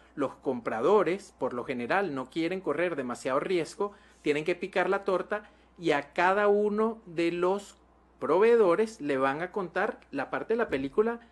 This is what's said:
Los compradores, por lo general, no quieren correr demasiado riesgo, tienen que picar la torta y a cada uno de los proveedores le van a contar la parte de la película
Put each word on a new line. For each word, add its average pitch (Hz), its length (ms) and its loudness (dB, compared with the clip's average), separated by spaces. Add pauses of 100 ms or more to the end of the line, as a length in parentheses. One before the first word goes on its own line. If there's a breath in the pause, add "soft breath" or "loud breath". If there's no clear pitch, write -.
(140 loud breath)
Los 135 220 -4
compradores, 151 1040 0
por 131 140 -4
lo 120 120 -6
general, 143 500 -2
no 131 160 -6
quieren 170 300 -4
correr 170 340 -2
demasiado 131 460 -2
riesgo, 185 520 -2 (300 loud breath)
tienen 147 220 0
que 175 100 0
picar 180 340 -2
la 196 160 0
torta 196 460 -2 (280 loud breath)
y 165 120 0
a 143 220 -2
cada 190 340 4
uno 208 600 2
de 170 260 -2
los 185 440 -2 (440)
proveedores 214 800 4
le 143 180 0
van 135 240 0
a 180 80 -6
contar 190 480 -4 (140)
la 139 180 -6
parte 135 220 -4
de 233 60 2
la 226 100 0
película 214 520 0 (120)